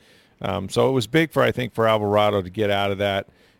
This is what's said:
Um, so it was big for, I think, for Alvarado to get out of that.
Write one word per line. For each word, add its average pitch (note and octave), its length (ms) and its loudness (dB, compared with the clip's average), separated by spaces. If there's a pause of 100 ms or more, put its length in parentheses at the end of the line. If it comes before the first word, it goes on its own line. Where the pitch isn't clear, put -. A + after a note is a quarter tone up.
(420)
Um, F#2+ 260 -4
so A#2+ 220 2
it - 20 0
was B2 140 -2
big D#3 260 0
for, C3+ 100 0
I A#2+ 80 2
think, A#2+ 220 -6
for A2+ 160 0
Alvarado G#2 540 2
to F2+ 80 -12
get G#2 180 -2
out G2+ 220 0
of G2 80 -4
that. G2 280 -2 (340)